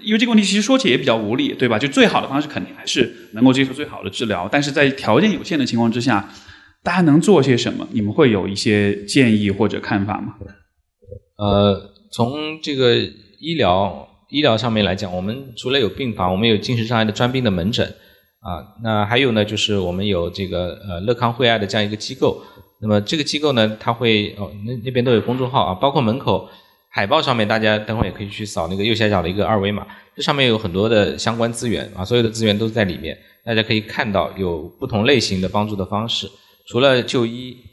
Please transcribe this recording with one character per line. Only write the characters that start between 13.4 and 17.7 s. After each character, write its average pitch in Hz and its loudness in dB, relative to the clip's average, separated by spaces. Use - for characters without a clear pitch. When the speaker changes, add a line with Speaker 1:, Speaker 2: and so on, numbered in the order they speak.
Speaker 2:
疗， 92 2
医 139 -2
疗 131 4
上 113 -2
面 107 2
来 92 2
讲， 95 -6
我 90 -4
们 104 -6
除 127 -8
了 131 2
有 123 2
病 120 -4
房， 92 -2
我 92 -2
们 110 2
有 110 4
精 123 -2
神 113 -2
障 120 0
碍 113 2
的 107 0
专 123 0
病 127 -2
的 113 2
门 92 0